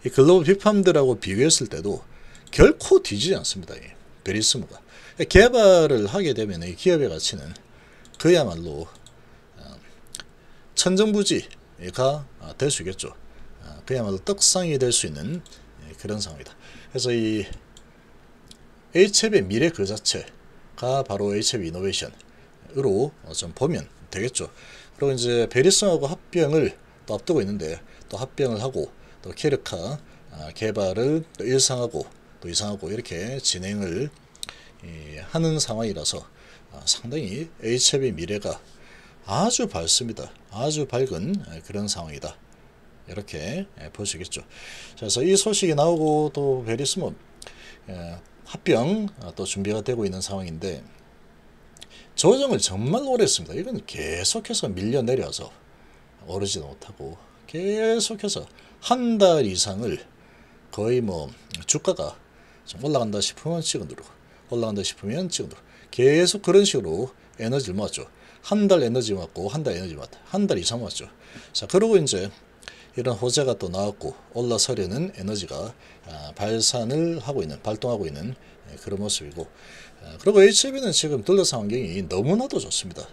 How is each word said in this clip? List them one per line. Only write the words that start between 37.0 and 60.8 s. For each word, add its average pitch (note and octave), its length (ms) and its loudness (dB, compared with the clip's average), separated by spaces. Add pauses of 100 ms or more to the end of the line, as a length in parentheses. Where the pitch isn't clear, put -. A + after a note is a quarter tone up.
에이치아이브이 B2+ 500 2
미래가 E2+ 460 -6 (680)
아주 G3 420 0
밝습니다. F#2+ 640 -2 (180)
아주 D3 380 -2
밝은, B2 480 -2 (180)
예, D#2+ 80 -14
그런 G2+ 260 -6
상황이다. D#2 480 -8 (720)
이렇게, G2+ 600 -8 (120)
예, D2+ 100 -16
볼 - 180 -10
수 - 100 -6
있겠죠. - 240 -10
자, - 580 -20
그래서 A#2 240 -2
이 F#3 120 4
소식이 F#3+ 400 2
나오고 D3+ 580 2
또 C3+ 320 0
베리스모, C3 480 -2 (760)
예, E2+ 280 -12 (280)
합병, F3+ 640 2 (120)
아, F2+ 140 -14
또 G2 100 -6
준비가 G#2 360 -2
되고 A#2 220 -2
있는 F#2+ 180 -2
상황인데, F2+ 600 -6 (1300)
조정을 B3+ 420 4
정말 B2 460 -2
오래 B3 200 2
했습니다. E2 300 0
이건 G3+ 320 -8
계속해서 G2+ 840 -4
밀려 G#2 340 -2
내려와서 A2+ 480 -4 (760)
오르지도 G2 420 -6
못하고, C#2+ 500 -16 (280)
계속해서 G#3+ 1000 -2 (340)
한 A#3+ 380 0
달 E3+ 260 8
이상을 F#2+ 580 -4 (680)
거의 A#2+ 300 0